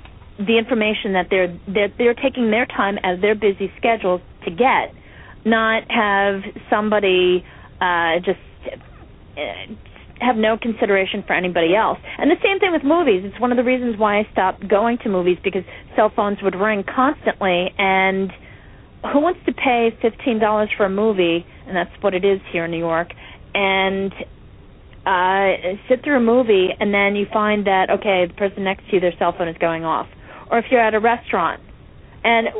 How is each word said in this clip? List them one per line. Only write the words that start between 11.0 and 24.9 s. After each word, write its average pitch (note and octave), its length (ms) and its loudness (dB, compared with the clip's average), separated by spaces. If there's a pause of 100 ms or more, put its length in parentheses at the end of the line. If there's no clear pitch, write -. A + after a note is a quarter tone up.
for A3 60 -4
anybody E3+ 420 0
else. G3+ 240 0 (200)
And C4+ 120 2
the F4 100 2
same G4 200 0
thing G4 100 2
with D#4+ 140 -2
movies. C#4 400 2
It's G3+ 160 -12
one B3 100 0
of B3 60 0
the B3 80 2
reasons B3 340 -2
why G#3 200 2
I G#3+ 120 0
stopped F#3+ 380 -2
going A#3 300 2
to A#3+ 100 -6
movies, F3+ 340 0
because F#3 220 -4 (320)
cell G#3+ 180 4
phones G3+ 280 -2
would F#3+ 120 0
ring G3+ 300 0
constantly, F#3+ 920 -2
and F#3+ 560 0 (800)
who C#4 60 4
wants E4+ 280 0
to - 60 0
pay A#3+ 380 0 (100)
fifteen A#3 380 -2
dollars G#3+ 380 0
for G#3 100 2
a F#3+ 40 0
movie, F#3+ 540 0 (220)
and F3+ 100 -8
that's F3 140 -2 (100)
what G3 140 0
it F3+ 100 -2
is G3 160 2 (120)
here E3+ 140 -2
in E3 40 -6
New E3 80 -4
York, E3 340 -2 (400)
and, F#3+ 640 0 (880)